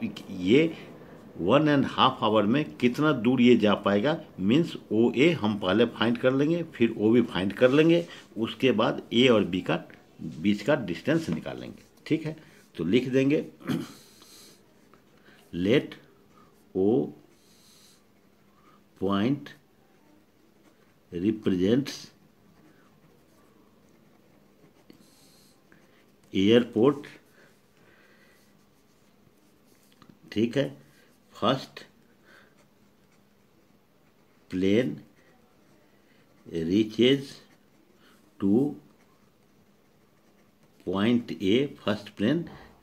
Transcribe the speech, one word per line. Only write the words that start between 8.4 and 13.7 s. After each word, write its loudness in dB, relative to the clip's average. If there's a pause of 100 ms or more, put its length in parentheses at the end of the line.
बाद -2 (120)
ए 6
और 4
बी -4
का -2 (460)
बीच -4
का 0
डिस्टेंस -4
निकालेंगे। -10 (220)
ठीक -4
है, -8 (400)
तो -6
लिख 0
देंगे, 0 (240)
<clears throat> -12